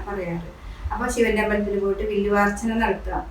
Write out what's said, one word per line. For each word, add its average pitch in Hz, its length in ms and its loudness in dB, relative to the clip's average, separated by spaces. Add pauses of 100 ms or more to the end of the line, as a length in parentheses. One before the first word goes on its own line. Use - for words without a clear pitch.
പറയാറ്. 175 420 -4 (440)
അപ്പൊ 240 140 0
ശിവന്റെ 220 340 2
അമ്പലത്തിൽ 208 380 0
പോയിട്ട് 196 240 0
വില്ലുവാർച്ചന 202 720 2
നടത്തുക, 208 440 0 (140)